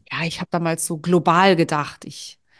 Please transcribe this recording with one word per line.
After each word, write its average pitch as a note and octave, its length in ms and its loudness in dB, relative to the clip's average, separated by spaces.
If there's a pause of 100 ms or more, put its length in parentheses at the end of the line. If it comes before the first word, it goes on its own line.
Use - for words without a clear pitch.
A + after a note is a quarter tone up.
(120)
Ja, D#3 140 -6
ich E3 160 -8
hab F3+ 100 -10
damals E3 340 -2
so E3 120 -6
global F3 580 4
gedacht. D#3 500 -2
Ich - 340 -18 (200)